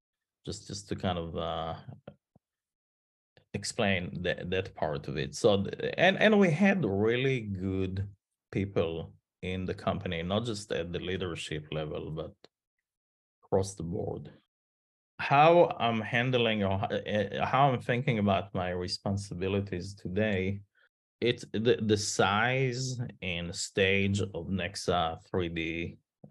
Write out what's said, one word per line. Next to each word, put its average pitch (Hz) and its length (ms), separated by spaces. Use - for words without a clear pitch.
Just, 90 220
just - 220
to - 80
kind 90 220
of, 82 180
uh, 82 380
explain 95 720
that, 87 260
that 92 280
part 73 320
of 69 80
it. 69 180
So, 101 300
th-, - 340
and, 190 200
and 208 200
we 190 140
had 196 320
really 117 560
good 95 640
people 87 600
in 92 220
the 92 100
company, 90 480
not 98 220
just 107 260
at 85 220
the 85 80
leadership 82 720
level, 78 400
but 78 200
across 98 320
the - 80
board. - 480
How 160 600
I'm 113 200
handling 117 640
or 95 180
h-, - 140
eh, 95 380
how 135 280
I'm 120 80
thinking 123 400
about 98 340
my 90 160
responsibilities 95 1200
today, 98 680
it's 120 320
the, 113 300
the 107 140
size 120 1040
and 87 320
stage 98 680
of 85 260
Nexa 87 720
three 90 200
D, 85 500